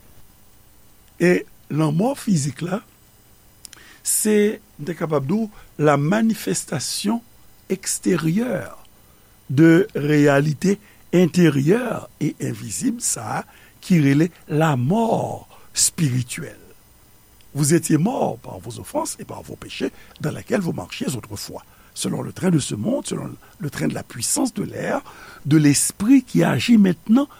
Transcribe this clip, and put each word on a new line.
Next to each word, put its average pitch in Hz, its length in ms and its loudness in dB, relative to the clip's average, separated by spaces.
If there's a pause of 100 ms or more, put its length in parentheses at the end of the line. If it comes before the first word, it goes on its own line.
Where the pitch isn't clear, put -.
(1200)
Et 180 260 2 (240)
la 151 200 0
mort 208 300 0
physique 151 420 -2
là, 180 200 -4 (1200)
c'est, 214 560 2 (220)
on 147 80 -10
est 170 60 -6
capable 151 320 -2
de 170 80 0
dire, 220 120 -2 (320)
la 147 180 4
manifestation 202 1200 -2 (480)
extérieure 185 1120 -4 (680)
de 165 460 6
réalité 147 840 2 (340)
intérieure 175 960 2 (100)
et 151 220 -4
invisible, 123 600 -6
ça, 117 440 -6 (340)
qui 175 200 2
relève 143 300 4 (180)
la 156 280 2
mort 185 720 -2 (260)
spirituelle. - 840 -2 (960)
Vous 143 200 0
étiez 165 240 2
morts 233 400 -2
par - 220 -16
vos 110 200 -14
offenses 302 400 -8
et - 60 -16
par - 160 -14
vos - 140 -14
péchés - 360 -8 (300)
dans - 100 -4
lesquels - 300 -4
vous 170 100 -4
marchiez 143 440 -8
autrefois, - 500 -14 (280)
selon - 280 -6
le - 100 -8
train - 180 -2
de 165 100 4
ce - 160 -4
monde, 226 300 -4
selon - 300 -8 (240)
le 156 100 -8
train - 180 -6
de - 60 -4
la 113 100 -8
puissance 240 500 -4
de 196 100 -6
l'air, - 380 -6 (440)
de 151 120 4
l'esprit 196 640 4
qui 165 200 0
agit 170 340 4
maintenant 214 500 4 (120)